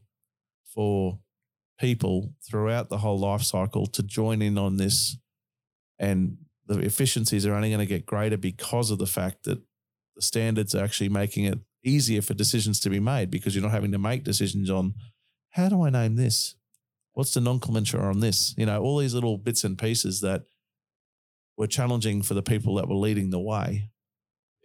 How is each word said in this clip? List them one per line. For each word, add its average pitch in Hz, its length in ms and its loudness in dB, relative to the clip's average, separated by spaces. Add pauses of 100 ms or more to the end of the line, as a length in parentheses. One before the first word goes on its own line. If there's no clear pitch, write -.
(640)
for 98 540 -2 (600)
people 107 640 0
throughout 110 480 -2
the 101 100 -4
whole 101 200 0
life 98 240 0
cycle 98 440 0
to - 160 -2
join 110 380 -2
in 104 160 2
on 98 200 0
this, 98 400 0 (800)
and 98 400 0 (280)
the 104 140 -2
efficiencies 110 680 0
are 104 80 2
only 107 180 0
gonna 104 140 0
get 92 200 -2
greater 107 320 0
because 107 540 -2
of 101 60 0
the 95 100 -2
fact 92 360 -4
that - 180 -4 (540)
the - 60 -10
standards 113 540 0
are 98 80 2
actually 101 260 0
making 101 360 0
it 95 140 0 (240)
easier 123 380 2
for 107 120 -2
decisions 107 480 2
to 101 80 0
be 98 100 2
made 107 320 0
because 95 240 -2
you're 98 80 0
not 107 80 0
having 104 200 0
to 98 60 0
make 110 260 -2
decisions 98 460 0
on, 95 240 0 (580)
"How 180 180 2
do 190 120 4
I 156 80 4
name 113 260 2
this? 120 400 0 (580)
What's 135 200 -2
the 127 80 2
nomenclature 117 600 0
on 98 180 0
this?" 107 380 2
You 113 80 2
know, 104 160 0
all 139 160 2
these 135 160 0
little 120 240 0
bits 113 260 -2
and 95 140 -2
pieces 104 440 -2
that 95 240 -2 (1120)
were 107 100 -2
challenging 113 540 2
for 101 120 -2
the 98 100 0
people 107 320 0
that 92 120 0
were 98 80 0
leading 101 340 2
the 90 100 0
way 104 500 -2 (760)